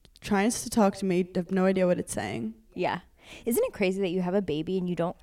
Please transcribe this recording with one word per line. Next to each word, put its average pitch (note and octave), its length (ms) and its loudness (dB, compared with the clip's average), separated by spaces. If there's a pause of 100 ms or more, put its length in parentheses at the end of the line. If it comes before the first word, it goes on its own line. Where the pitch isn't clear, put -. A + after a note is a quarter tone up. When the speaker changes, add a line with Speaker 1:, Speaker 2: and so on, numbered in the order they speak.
(200)
Speaker 1:
trying G#3 300 2
to - 200 -6
talk G3+ 260 4
to - 100 -6
me, F3+ 280 2
have F3+ 160 -2
no F#3 140 2
idea F#3+ 220 4
what F3+ 120 4
it's - 140 -6
saying. A3 420 -6 (200)
Speaker 2:
Yeah. D#3+ 260 -2 (460)
Isn't B3+ 180 2
it B4+ 80 -4
crazy F#3+ 300 0
that F#3 80 0
you F3+ 120 0
have F3+ 120 -2
a G#3 80 2
baby E3 360 -4
and F3+ 100 -2
you F3+ 80 -2
don't E3+ 260 -2